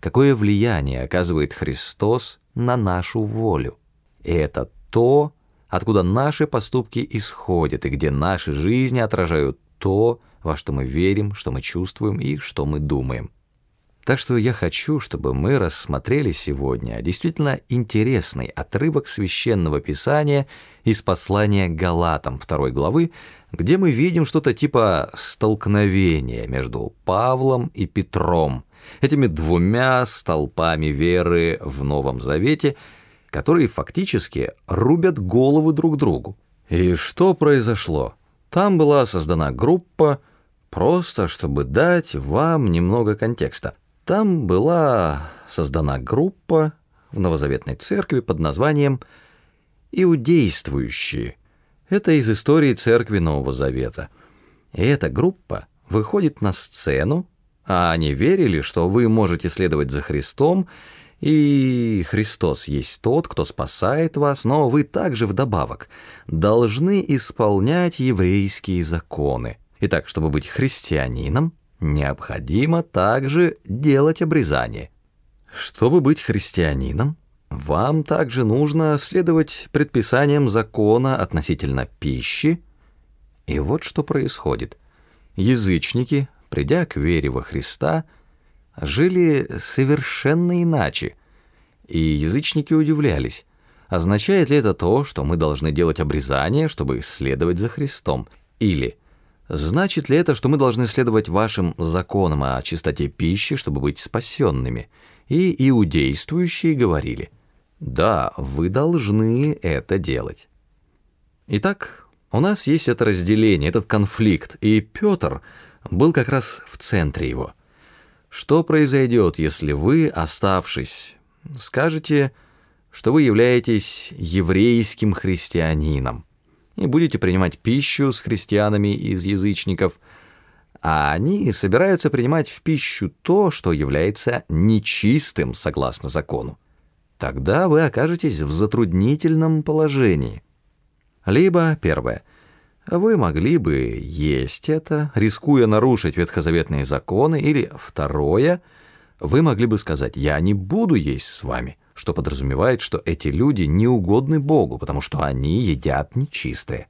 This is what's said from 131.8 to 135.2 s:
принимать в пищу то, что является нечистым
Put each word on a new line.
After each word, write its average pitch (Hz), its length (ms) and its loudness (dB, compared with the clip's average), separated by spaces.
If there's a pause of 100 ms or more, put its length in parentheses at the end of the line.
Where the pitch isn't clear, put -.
принимать 135 400 0
в - 140 -16
пищу 139 500 -2 (100)
то, 190 280 2
что - 220 -2
является 80 760 -2
нечистым 104 1040 0